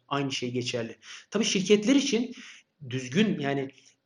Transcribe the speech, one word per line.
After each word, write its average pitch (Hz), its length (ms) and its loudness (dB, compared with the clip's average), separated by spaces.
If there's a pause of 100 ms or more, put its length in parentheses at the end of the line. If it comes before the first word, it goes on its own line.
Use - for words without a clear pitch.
aynı 139 240 0
şey 127 180 -4
geçerli. 120 480 -4 (320)
Tabii 214 140 2
şirketler 208 500 4
için 254 400 2 (560)
düzgün 131 480 0
yani, 139 320 -2 (360)